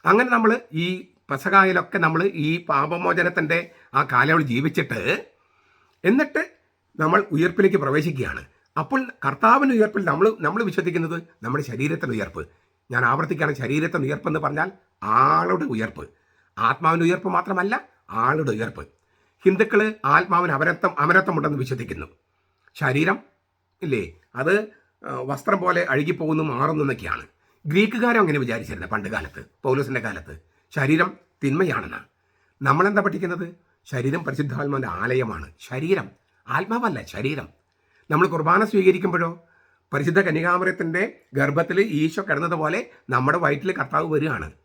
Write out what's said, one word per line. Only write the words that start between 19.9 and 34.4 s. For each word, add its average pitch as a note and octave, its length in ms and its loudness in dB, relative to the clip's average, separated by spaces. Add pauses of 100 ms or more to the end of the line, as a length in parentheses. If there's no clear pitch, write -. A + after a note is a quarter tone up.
ആത്മാവിന് E3+ 500 4
അമരത്വം, E3 440 0
അമരത്വമുണ്ടെന്ന് D#3 640 2
വിശ്വസിക്കുന്നു. B2 460 -8 (680)
ശരീരം D3+ 420 2 (640)
ഇല്ലേ, B2+ 220 -2 (320)
അത്, D3 180 0 (500)
ആ, C#3 80 -12 (120)
വസ്ത്രം C#3+ 380 -2
പോലെ F3 280 2
അഴുകിപ്പോകുന്നു, D#3 540 0
മാറുന്നു D3 420 -2
എന്നൊക്കെയാണ്. - 400 -4 (400)
ഗ്രീക്കുകാരും A3 580 2
അങ്ങനെ D3 160 2
വിചാരിച്ചിരുന്നത് A2 540 -6
പണ്ട് G2 160 -4
കാലത്ത്, - 320 -8 (200)
പൗലോസിൻ്റെ C3 400 0
കാലത്ത് F2 340 -10 (380)
ശരീരം D#3 360 2 (300)
തിന്മയാണെന്ന്. C#3+ 640 -2 (600)
നമ്മളെന്താ F#3 400 2
പഠിക്കുന്നത്? F3 460 -4 (400)
ശരീരം C3+ 360 -2
പരിശുദ്ധാത്മാവിൻ്റെ C3+ 680 -4